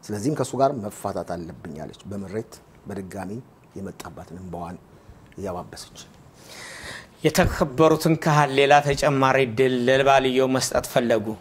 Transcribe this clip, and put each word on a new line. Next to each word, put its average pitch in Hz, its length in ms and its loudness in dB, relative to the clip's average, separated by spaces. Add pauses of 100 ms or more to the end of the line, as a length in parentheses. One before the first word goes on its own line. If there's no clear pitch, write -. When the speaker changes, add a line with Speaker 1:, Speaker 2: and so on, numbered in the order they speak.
Speaker 1:
ስለዚህም 107 320 -4
ከእሱ - 200 -4
ጋር 135 200 2
መፋታት 101 540 -8
አለብኝ 80 480 -12
አለች። - 280 -14
በምሬት 101 480 -10 (300)
በድጋሚ 95 480 -10 (420)
የመጣባትን 90 640 -14
እንባዋን 87 400 -12 (560)
እያባበሰች፣ - 640 -12 (1200)
Speaker 2:
የተከበሩትን 156 960 2
ካህን 147 360 2
ሌላ 139 260 4
ተጨማሪ 139 600 2 (120)
ድል 127 220 2 (120)
ለባልየው 131 640 4
መስጠት 127 380 0
ፈለጉ። 117 380 2 (160)